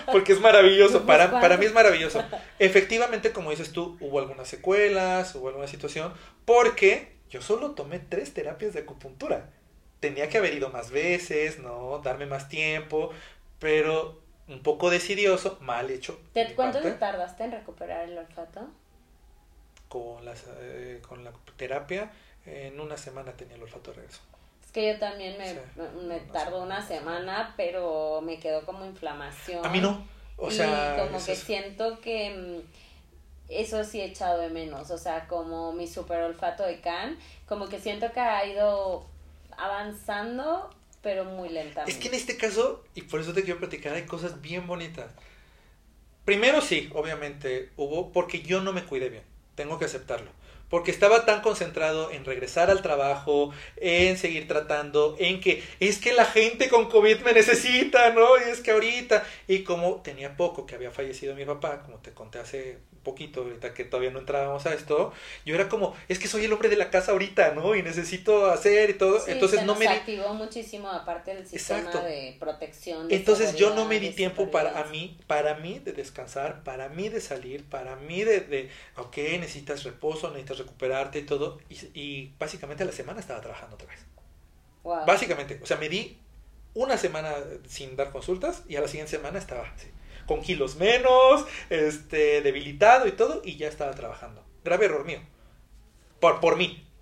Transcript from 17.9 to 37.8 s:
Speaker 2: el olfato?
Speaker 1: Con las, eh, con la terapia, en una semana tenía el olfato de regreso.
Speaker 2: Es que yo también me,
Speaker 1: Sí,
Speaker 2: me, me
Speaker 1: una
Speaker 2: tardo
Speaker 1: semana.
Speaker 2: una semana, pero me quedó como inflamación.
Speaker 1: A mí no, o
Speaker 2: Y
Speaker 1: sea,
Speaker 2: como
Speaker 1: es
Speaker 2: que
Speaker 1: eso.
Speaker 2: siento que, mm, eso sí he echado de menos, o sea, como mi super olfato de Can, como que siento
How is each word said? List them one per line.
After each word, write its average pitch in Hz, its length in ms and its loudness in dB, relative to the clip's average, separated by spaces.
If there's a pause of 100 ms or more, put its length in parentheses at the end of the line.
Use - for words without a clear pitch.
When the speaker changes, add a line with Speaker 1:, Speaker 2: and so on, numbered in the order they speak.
Speaker 2:
el 175 100 -14
olfato? 170 500 -16 (1200)
Speaker 1:
Con 120 360 -14
las, 120 200 -18 (160)
eh, 123 460 -16
con 123 180 -20
la 120 80 -18 (240)
terapia, 143 540 -8 (360)
en 139 340 -16
una 151 160 -12
semana 135 360 -16
tenía 120 240 -20
el 117 60 -20
olfato 117 300 -20
de 120 60 -20
regreso. 117 220 -20 (440)
Speaker 2:
Es - 80 -20
que 214 200 0
yo 214 60 -4
también 202 400 -8
me, 190 120 -10
Speaker 1:
Sí, 170 80 -12 (180)
Speaker 2:
me, 165 260 -12
me 170 140 -10
Speaker 1:
una - 160 -14
Speaker 2:
tardo 175 280 -6
Speaker 1:
semana. 180 40 -8
Speaker 2:
una 196 220 -8
semana, 180 720 -8
pero 165 640 -4
me 165 180 -10
quedó 156 260 -4
como 190 180 -12
inflamación. 165 800 -12
Speaker 1:
A 160 40 -2
mí 180 120 0
no, 202 260 -2 (300)
o - 120 -8
Speaker 2:
Y 214 40 -4
Speaker 1:
sea, 151 460 0
Speaker 2:
como 185 200 -2
Speaker 1:
es 185 80 -8
Speaker 2:
que 190 60 -4
Speaker 1:
eso. 190 140 -8
Speaker 2:
siento 214 540 -6
que, 220 300 -6
mm, - 1200 -18
eso 220 320 -4
sí 214 160 -10
he 196 60 -6
echado 180 340 -2
de 165 80 -4
menos, 156 420 -10
o 175 80 -6
sea, 165 300 -8
como 165 440 -8
mi 170 140 -8
super 170 360 -8
olfato 170 420 -6
de 175 160 -6
Can, 196 380 -8 (280)
como 202 220 -8
que 190 100 -12
siento 208 340 -6